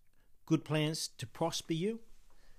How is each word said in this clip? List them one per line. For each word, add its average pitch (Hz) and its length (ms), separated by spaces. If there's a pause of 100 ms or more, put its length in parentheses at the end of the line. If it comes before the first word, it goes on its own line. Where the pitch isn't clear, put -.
(480)
good 156 180
plans 156 440 (100)
to 120 80
prosper - 480
you. 208 260 (580)